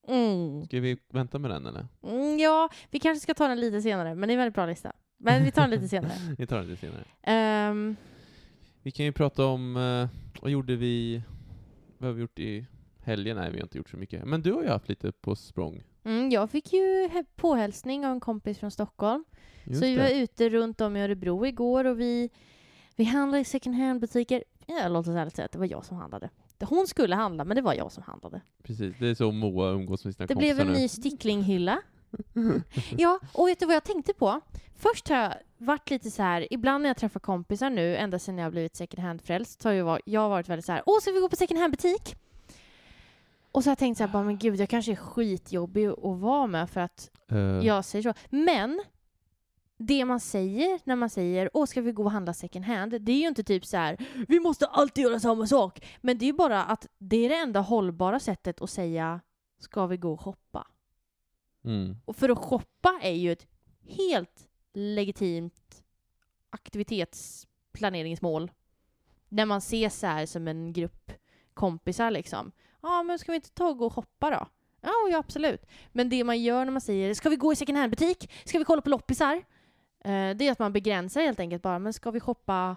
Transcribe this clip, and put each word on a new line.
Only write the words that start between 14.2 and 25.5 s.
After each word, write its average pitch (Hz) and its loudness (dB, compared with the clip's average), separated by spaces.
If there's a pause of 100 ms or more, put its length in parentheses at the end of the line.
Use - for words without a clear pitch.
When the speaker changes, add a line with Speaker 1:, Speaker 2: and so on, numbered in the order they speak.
Speaker 2:
Men 156 -2
du 175 2
har 320 -2
ju 285 -2
haft 117 -2
lite 95 -6
på - -4
språng. - -8 (220)
Speaker 1:
Mm, 233 0
jag 214 2
fick - -4
ju 381 4
he-, 339 -2 (120)
påhälsning 269 0
av 262 0
en 247 -4
kompis 214 -6
från 208 -6
Stockholm. 214 -2 (400)
Speaker 2:
Just 127 -2
Speaker 1:
Så 254 4
vi 262 2
Speaker 2:
det. 254 4
Speaker 1:
var 277 6 (140)
ute 233 2
runt 226 0
om 208 0
i 202 0
Örebro 190 0
igår 247 2
och 247 2
vi, 240 0 (680)
vi 226 4
handlade 277 2
i 254 0
second 254 -4
hand-butiker. 247 0 (220)
Ja, 294 -2
låt 170 0
oss 170 0
ärligt 165 -2
säga - -6
att - -12